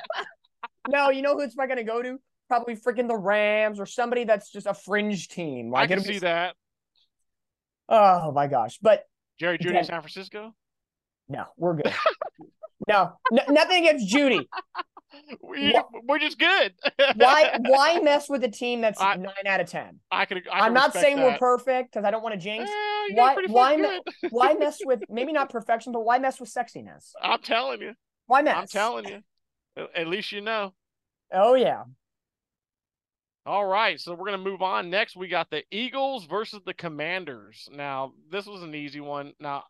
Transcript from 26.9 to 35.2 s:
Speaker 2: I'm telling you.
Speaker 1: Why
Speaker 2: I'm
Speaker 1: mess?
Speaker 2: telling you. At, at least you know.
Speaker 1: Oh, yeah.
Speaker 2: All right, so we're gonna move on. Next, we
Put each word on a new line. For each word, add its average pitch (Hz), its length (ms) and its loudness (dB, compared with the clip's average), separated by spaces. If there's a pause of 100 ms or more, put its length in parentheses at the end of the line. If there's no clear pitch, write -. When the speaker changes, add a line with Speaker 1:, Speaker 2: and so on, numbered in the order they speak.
Speaker 2:
I'm - 180 0
telling 247 420 -4
you. 208 100 -12 (340)
Speaker 1:
Why 262 140 4
Speaker 2:
I'm 302 60 2
Speaker 1:
mess? 190 260 -2
Speaker 2:
telling 220 360 -2
you. 202 120 -14 (560)
At, 151 180 -12
at 170 140 -6
least 196 240 -6
you 208 80 -10
know. 208 320 -6 (600)
Speaker 1:
Oh, 208 220 6
yeah. 151 300 2 (1600)
Speaker 2:
All 190 180 -2
right, 190 360 0
so 175 140 -12
we're 175 120 -12
gonna 196 120 -6
move 190 220 -8
on. 190 300 -4
Next, 202 240 -2
we 185 140 -12